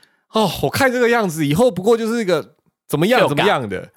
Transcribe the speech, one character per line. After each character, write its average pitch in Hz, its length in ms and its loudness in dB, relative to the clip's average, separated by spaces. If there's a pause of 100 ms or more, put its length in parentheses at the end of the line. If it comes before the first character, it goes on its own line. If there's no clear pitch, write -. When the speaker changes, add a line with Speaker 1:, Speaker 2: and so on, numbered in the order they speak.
(340)
Speaker 1:
：“哦， 220 160 0 (140)
我 143 60 -2
看 269 220 0
这 240 80 -2
个 233 100 2
样 233 180 0
子， 156 180 -4
以 143 80 0
后 240 180 2
不 180 100 -8
过 226 160 4
就 226 140 -4
是 233 100 -2
一 214 40 -4
个 160 320 -4 (300)
怎 147 120 -2
么 170 80 2
样， 240 140 2
Speaker 2:
Q 170 60 4
嘎。 143 80 -2
Speaker 1:
怎 - 20 0
么 120 120 2
样 139 200 -2
的。” 90 280 -8